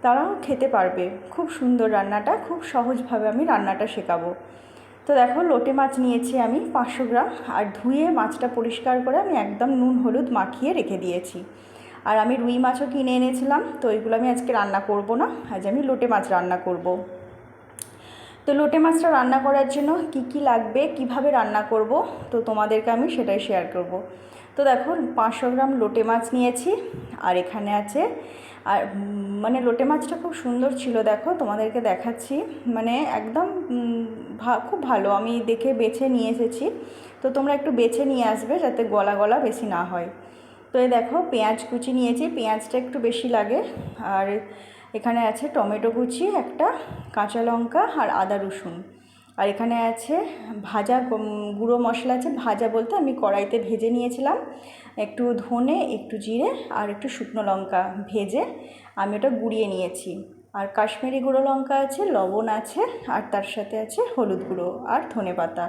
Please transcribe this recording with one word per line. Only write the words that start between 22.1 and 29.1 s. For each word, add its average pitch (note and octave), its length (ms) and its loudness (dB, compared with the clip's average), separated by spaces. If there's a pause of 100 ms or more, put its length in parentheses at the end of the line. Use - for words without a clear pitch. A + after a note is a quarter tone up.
তো B3 40 -2 (140)
তোমাদেরকে A3 460 2
আমি B3+ 200 2
সেটাই G3+ 320 0
শেয়ার F#3 260 0
করব। F3+ 200 -4 (640)
তো C#4+ 140 0
দেখো, C4 200 4 (280)
পাঁচশো A#3 360 2
গ্রাম C4+ 180 2 (100)
লোটে B3+ 280 2
মাছ A#3 160 2 (100)
নিয়েছি, B3 360 2 (560)
আর F3+ 60 4 (100)
এখানে G3+ 280 -4 (100)
আছে, A#3 200 -2 (680)
আর, G3+ 100 4 (140)
উম, G3+ 380 -4 (100)